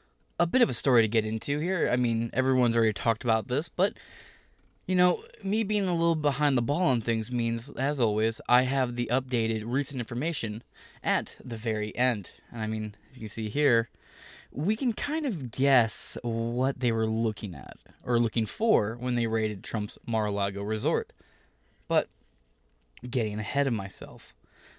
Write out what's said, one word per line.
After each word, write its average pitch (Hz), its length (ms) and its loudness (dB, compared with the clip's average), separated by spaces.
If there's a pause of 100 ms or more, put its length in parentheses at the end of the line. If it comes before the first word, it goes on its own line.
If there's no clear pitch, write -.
(400)
a 170 60 4
bit 233 160 4
of 165 80 4
a 120 40 -2
story 123 280 4
to 110 60 2
get 107 180 2
into 113 320 -2
here. 165 340 -2
I 127 40 2
mean, 117 360 0
everyone's 127 420 4
already 113 200 4
talked - 300 0
about 113 240 2
this, 135 200 -2
but, - 240 0 (920)
you 185 100 0
know, 180 260 4 (220)
me 208 200 0
being 202 220 0
a 180 60 0
little 170 220 4
behind 147 420 2
the 123 60 2
ball 147 220 0
on 123 180 2
things 113 280 -2
means, 117 420 -2
as 139 280 -2
always, 110 480 2
I 123 140 6
have 127 340 0
the 120 160 -2
updated 117 540 0
recent 135 340 -2
information 120 640 -6 (420)
at 165 400 -4
the 117 140 -6
very 107 360 -2
end. 117 360 -2 (200)
And 113 120 -6
I 107 60 -2
mean, 107 260 -4 (160)
as 127 80 -20
you - 20 -12
can 110 80 -8
see 110 220 -6
here, 120 400 2 (600)
we 185 260 0
can 247 180 0
kind 302 320 -4
of 151 240 -4
guess 131 720 2
what 120 580 -2
they 123 100 2
were 113 160 0
looking 110 480 -2
at, 50 220 -12 (260)
or 123 160 2
looking 113 280 2
for, 123 520 2
when 123 140 -2
they 120 140 2
raided 110 360 -2
Trump's 104 440 -4
Mar-a-Lago 101 560 -2
resort. 110 500 -2 (760)
But, - 220 2 (1000)
getting 110 280 0
ahead 139 280 -2
of 123 80 0
myself, 104 580 -10 (460)